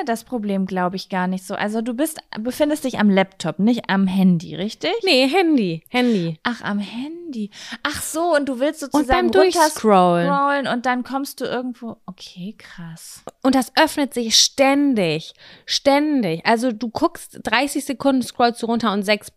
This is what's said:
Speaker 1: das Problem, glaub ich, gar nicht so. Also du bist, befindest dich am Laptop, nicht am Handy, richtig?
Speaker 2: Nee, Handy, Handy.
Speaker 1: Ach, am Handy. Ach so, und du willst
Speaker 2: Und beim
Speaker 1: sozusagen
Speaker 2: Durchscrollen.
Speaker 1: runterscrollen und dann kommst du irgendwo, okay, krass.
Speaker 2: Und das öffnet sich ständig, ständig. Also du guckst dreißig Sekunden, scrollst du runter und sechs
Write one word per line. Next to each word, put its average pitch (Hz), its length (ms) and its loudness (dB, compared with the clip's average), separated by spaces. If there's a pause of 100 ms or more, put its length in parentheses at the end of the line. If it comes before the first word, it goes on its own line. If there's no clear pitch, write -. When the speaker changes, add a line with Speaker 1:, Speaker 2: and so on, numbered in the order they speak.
Speaker 1:
das 226 180 -4
Problem, 202 400 -2
glaub 185 300 -2
ich, - 160 -10
gar 180 160 -2
nicht 185 200 -4
so. 202 80 -8
Also 214 280 -2
du 247 100 -4
bist, 302 260 -4 (220)
befindest 294 440 -2
dich 254 140 -4
am 208 120 4
Laptop, 185 480 0
nicht 226 320 0
am 196 160 2
Handy, 180 500 2
richtig? 214 340 -6 (140)
Speaker 2:
Nee, 269 240 4
Handy, 269 600 2
Handy. 208 540 0
Speaker 1:
Ach, 233 180 -6
am 202 160 -4
Handy. 247 720 -10 (320)
Ach 294 180 -6
so, 330 340 0
und 285 140 2
du 262 100 -4
willst 302 260 -2
Speaker 2:
Und 262 80 -10
beim 294 100 4
Speaker 1:
sozusagen 294 300 2
Speaker 2:
Durchscrollen. 226 1000 4
Speaker 1:
runterscrollen 277 380 0
und 240 180 -4
dann 247 180 0
kommst 269 380 -8
du - 20 -4
irgendwo, 240 600 -8
okay, 185 500 -14
krass. - 680 -18 (200)
Speaker 2:
Und 262 120 4
das 262 220 0
öffnet 294 380 2
sich 233 240 0
ständig, 262 960 2 (320)
ständig. 277 800 0
Also 233 260 2
du 220 160 -6
guckst - 540 -4
dreißig 269 420 -2
Sekunden, 269 380 0
scrollst 240 400 0
du 233 40 -4
runter 226 280 0
und 208 80 -2
sechs 202 340 -2